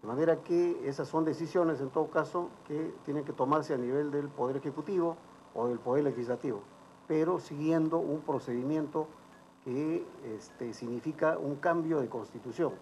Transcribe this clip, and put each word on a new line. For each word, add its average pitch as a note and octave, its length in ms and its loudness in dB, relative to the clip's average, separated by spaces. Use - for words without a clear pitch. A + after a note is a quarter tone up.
De G#2 60 -10
manera D3+ 340 2
que E3+ 480 2
esas C#3 180 -2
son D#3+ 160 2
decisiones, D#3 580 2
en C3+ 100 -4
todo D#3 180 2
caso, F3 400 0
que D3+ 280 -4
tienen D3 180 -2
que C#3 80 -6
tomarse C#3+ 440 2
a - 20 0
nivel C3+ 320 0
del C#3+ 180 -2
Poder C3+ 300 -2
Ejecutivo E3 580 0
o A#2+ 140 0
del A#2+ 100 0
Poder B2 260 2
Legislativo, A#2+ 580 -2
pero D#3+ 320 2
siguiendo D#3+ 600 2
un D3+ 220 0
procedimiento C#3+ 880 0
que, D#3 400 -2
este, A2+ 380 -8
significa C3+ 640 -2
un C#3+ 200 -2
cambio E3 440 2
de A2 80 -2
Constitución. A#2+ 720 -4